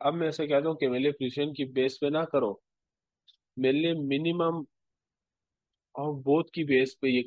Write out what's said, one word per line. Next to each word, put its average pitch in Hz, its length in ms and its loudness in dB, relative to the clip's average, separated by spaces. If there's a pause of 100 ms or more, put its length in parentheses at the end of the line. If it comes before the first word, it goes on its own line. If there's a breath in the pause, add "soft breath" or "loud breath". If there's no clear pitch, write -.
अब 156 60 2
मैं 165 140 -2
ऐसे 156 180 -4
कहता 147 220 2
हूँ 160 80 -2
कि 143 120 0
मेरे 127 140 0
लिए 143 100 2
precision 139 400 -4
की 143 200 -6
base 131 280 0
पे 143 100 0
ना 156 220 0
करो, 123 280 0 (960)
मेरे 131 220 2
लिए 165 160 0 (140)
minimum 165 560 -2 (1300)
of 143 300 -6
both 156 300 2
की 165 100 -4
base 131 380 2
पे 135 60 0
ये 123 180 2